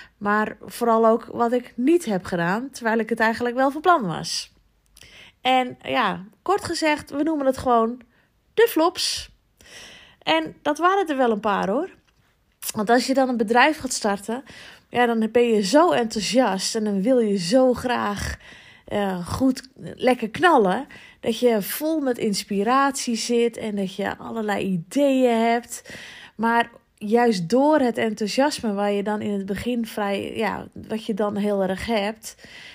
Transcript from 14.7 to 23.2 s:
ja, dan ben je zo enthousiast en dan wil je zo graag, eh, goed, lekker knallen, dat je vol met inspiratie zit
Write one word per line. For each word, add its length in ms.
ja, 180
dan 260
ben 160
je 140
zo 280
enthousiast 840
en 100
dan 180
wil 160
je 200
zo 360
graag, 600
eh, 340
goed, 420
lekker 360
knallen, 560
dat 180
je 240
vol 380
met 180
inspiratie 1000
zit 400